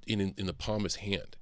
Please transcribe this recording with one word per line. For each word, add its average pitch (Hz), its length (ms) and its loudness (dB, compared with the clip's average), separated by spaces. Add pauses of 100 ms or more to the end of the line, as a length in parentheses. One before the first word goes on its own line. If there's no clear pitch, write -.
in, 107 160 4
in, 95 160 4
in 98 80 -2
the 90 80 0
palm 107 260 0
of 104 40 2
his 90 140 0
hand. 101 440 -2